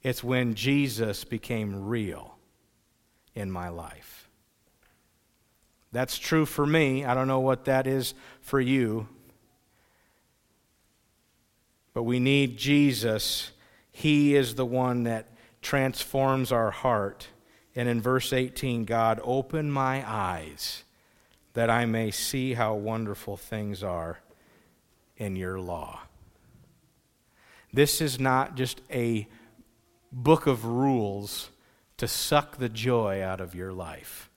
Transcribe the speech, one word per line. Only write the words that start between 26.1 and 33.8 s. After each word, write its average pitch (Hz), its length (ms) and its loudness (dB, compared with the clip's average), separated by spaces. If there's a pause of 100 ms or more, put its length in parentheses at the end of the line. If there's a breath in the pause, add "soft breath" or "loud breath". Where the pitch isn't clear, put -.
This 143 260 4
is 131 200 -2
not 131 360 2
just 127 260 -4 (100)
a 117 360 -2 (840 loud breath)
book 135 340 4
of 117 200 2
rules 117 840 0 (480 soft breath)
to 117 100 -4
suck - 500 0
the 127 120 -2
joy 110 540 0
out 95 180 -4
of 87 140 -10
your 92 180 -8
life. 85 640 -12